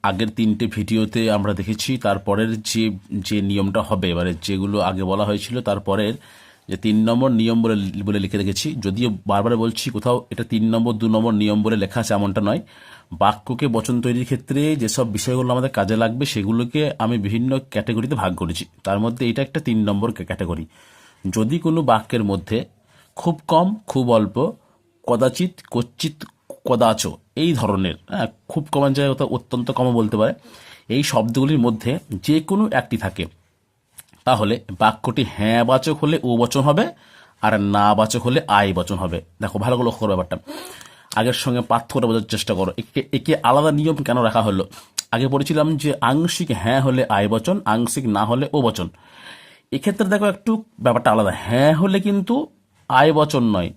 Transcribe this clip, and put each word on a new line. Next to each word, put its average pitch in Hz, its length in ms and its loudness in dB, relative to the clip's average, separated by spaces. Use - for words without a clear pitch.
আগের 104 340 -2
তিনটে 107 300 2
ভিডিওতে 110 540 -2
আমরা 104 240 0
দেখেছি। 101 440 -4
তারপরের 101 520 0
যে, 110 220 -2
যে 107 160 -2
নিয়মটা 98 400 0
হবে, 98 280 -2
এবারে 87 220 -2
যেগুলো 101 380 -2
আগে 92 240 -2
বলা 98 200 0
হয়েছিল, 104 360 -4
তারপরের 101 540 -2
যে 92 80 -6
তিন 107 280 2
নম্বর 120 260 2
নিয়ম 113 320 2
বলে, 113 140 2
বলে 104 140 -2
লিখে 98 200 -2
রেখেছি। 98 280 -2
যদিও 101 280 -2
বারবার 101 300 0
বলছি, 113 340 -2
কোথাও 123 260 0
এটা 117 140 -8
তিন 110 260 0
নম্বর, 117 240 0
দু 110 140 -2
নম্বর 110 260 2
নিয়ম 104 280 2
বলে 110 140 2
লেখা 98 240 -2
আছে, 110 140 -2
এমনটা 101 260 0
নয়। 104 200 0
বাক্যকে 107 560 0
বচন 113 320 -2
তৈরির 123 280 0
ক্ষেত্রে 135 320 -2
যেসব 120 360 0
বিষয়গুলো 127 400 -2
আমাদের 127 260 0
কাজে 101 180 0
লাগবে, 117 300 0
সেগুলোকে 117 540 0
আমি 113 200 0
বিভিন্ন 113 320 -2
ক্যাটাগরিতে 113 440 -2
ভাগ 98 200 0
করেছি। 85 300 -6
তার 98 180 0
মধ্যে 117 280 -2
এটা 117 140 -2
একটা - 180 -4
তিন 113 240 0
নম্বর 101 280 0
ক্যা-, 90 160 -10
ক্যাটাগরি। 85 360 -4
যদি 110 340 0
কোনো 165 240 0
বাক্যের 117 420 0
মধ্যে 98 340 -2
খুব 170 180 -2
কম, 170 200 4
খুব 131 240 0
অল্প, 107 260 4
কদাচিৎ, 127 500 0
কচ্চিৎ, 123 460 -4
কদাচ, 113 380 4
এই 165 180 2
ধরনের, 98 420 0
হ্যাঁ, 117 200 -4
খুব 151 220 -4
কমের 143 240 2
জায়গায় 139 180 0
অর্থাৎ 135 240 -2
অত্যন্ত 120 340 -6
কমও 127 220 0
বলতে 113 240 2
পারে, 110 160 2
এই 127 160 0
শব্দগুলির 131 640 2
মধ্যে 113 260 -2
যে 151 180 2
কোনো 196 320 0
একটি 123 260 -2
থাকে, 92 260 -4
তাহলে 107 300 2
বাক্যটি 113 420 0
হ্যাঁ 113 300 2
বাচক 131 340 2
হলে 156 240 0
ও 127 140 -2
বচন 120 260 2
হবে, 151 220 4
আর 107 100 2
না 104 200 4
বাচক 107 280 0
হলে 127 260 2
আই 101 240 4
বচন 90 260 -2
হবে। 87 200 -4
দেখো, 104 180 -6
ভালো 117 180 0
করে 120 120 0
লক্ষ্য 113 140 -4
করো 104 100 0
ব্যাপারটা, 90 240 -2
আগের 117 260 2
সঙ্গে 120 260 0
পার্থক্যটা 120 400 0
বোঝার 113 240 0
চেষ্টা 110 220 -4
করো। 92 160 -2
একে, - 200 -6
একে 139 200 -2
আলাদা 147 240 4
নিয়ম 151 240 0
কেন 120 200 0
রাখা 113 160 2
হলো? 95 220 0
আগে 120 160 0
পড়েছিলাম 143 380 0
যে 143 140 -2
আংশিক 165 380 0
হ্যাঁ 123 180 2
হলে 131 220 2
আই 101 120 4
বচন, 113 280 0
আংশিক 117 380 0
না 101 80 2
হলে 120 280 0
ও 151 100 2
বচন। 107 240 0
এক্ষেত্রে 202 360 -2
দেখো, 208 180 2
একটু 202 260 -2
ব্যাপারটা 120 280 4
আলাদা। 107 220 4
হ্যাঁ 135 300 4
হলে 190 260 2
কিন্তু 202 340 0
আই 135 220 6
বচন 151 300 2
নয় 87 220 0